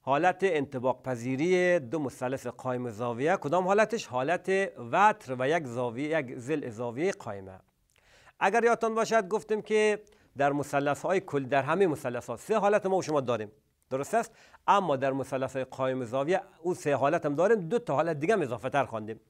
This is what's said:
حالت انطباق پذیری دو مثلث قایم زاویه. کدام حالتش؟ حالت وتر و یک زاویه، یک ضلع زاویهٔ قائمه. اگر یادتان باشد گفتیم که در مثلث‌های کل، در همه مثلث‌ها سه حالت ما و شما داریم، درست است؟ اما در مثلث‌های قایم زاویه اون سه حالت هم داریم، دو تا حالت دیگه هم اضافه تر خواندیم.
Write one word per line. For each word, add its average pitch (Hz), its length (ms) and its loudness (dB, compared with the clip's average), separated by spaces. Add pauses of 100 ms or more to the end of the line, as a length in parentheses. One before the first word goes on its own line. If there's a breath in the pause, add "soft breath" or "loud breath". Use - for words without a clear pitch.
حالت 165 420 2
انطباق 135 600 0
پذیری 156 760 0
دو 139 200 -4
مثلث 131 480 -6
قایم 123 440 -6
زاویه. 120 460 0
کدام 175 300 0
حالتش؟ 208 400 2
حالت 175 680 -2 (200)
وتر 196 460 2
و 127 100 0
یک 160 180 0
زاویه، 123 520 -4
یک 131 200 -6
ضلع 127 320 -4
زاویهٔ 123 420 -4
قائمه. 95 460 -12 (840 soft breath)
اگر 208 240 4
یادتان 226 300 2
باشد 220 340 2
گفتیم 214 340 -2
که 214 400 2 (340 soft breath)
در 143 160 4
مثلث‌های 143 680 0
کل، 143 240 -4
در 135 180 2
همه 170 240 2
مثلث‌ها 123 500 -4
سه 214 220 -2
حالت 202 280 2
ما 190 100 2
و 170 60 0
شما 143 180 0
داریم، 113 320 -2 (380)
درست 135 240 -4
است؟ 226 180 0 (340 loud breath)
اما 180 300 4
در 135 160 0
مثلث‌های 131 520 -4
قایم 131 400 -2
زاویه 139 360 0 (220)
اون 175 120 -2
سه 143 220 0
حالت 147 300 2
هم 147 80 0
داریم، 180 340 2
دو 233 100 0
تا 196 160 -2
حالت 156 260 0
دیگه 175 140 2
هم 190 80 0
اضافه 123 280 -4
تر 135 140 2
خواندیم. 110 460 -8